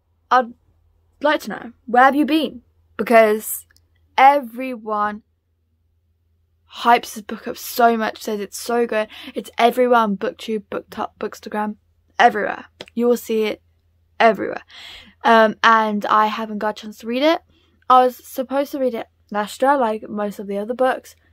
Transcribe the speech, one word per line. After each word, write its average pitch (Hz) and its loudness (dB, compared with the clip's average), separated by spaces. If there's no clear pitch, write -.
I'd 240 2
like 302 0
to - -14
know, 226 -12
where 240 4
have 269 4
you 294 0
been? 302 -2
Because 220 2
everyone 233 0
hypes - 0
this 208 -14
book - -12
up - -10
so 233 0
much, 220 -6
says 214 -8
it's - -12
so 240 -2
good. 214 -4
It's 220 -10
everywhere 240 4
on 202 0
BookTube, 220 -6
BookTok, - -10
Bookstagram, 214 -8
everywhere. 214 2
You 233 0
will 240 4
see 220 -2
it - -8
everywhere. - 2
Um, 220 4
and 220 2
I 214 2
haven't 220 -8
got 214 -4
a - -18
chance 214 -16
to 220 -14
read 247 -2
it. 330 2
I 254 8
was 247 -2
supposed 269 -6
to 294 -6
read 254 -2
it 226 -10
last 208 -6
year, 277 4
like 220 -2
most 208 -8
of 208 -12
the 196 -6
other 214 -6
books. - -2